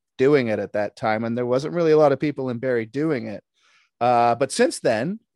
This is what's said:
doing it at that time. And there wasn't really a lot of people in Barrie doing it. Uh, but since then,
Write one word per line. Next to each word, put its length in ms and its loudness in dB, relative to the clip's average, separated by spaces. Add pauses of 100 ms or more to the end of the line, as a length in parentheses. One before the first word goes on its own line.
(180)
doing 300 4
it 100 -2
at 140 -8
that 240 -4
time. 280 -2
And 120 -4
there 100 -4
wasn't 280 -2
really 180 2
a 60 6
lot 140 6
of 60 -2
people 320 -4
in 80 -6
Barrie 280 -2
doing 400 -4
it. 180 -12 (560)
Uh, 340 4
but 160 -2
since 300 0
then, 400 -2 (140)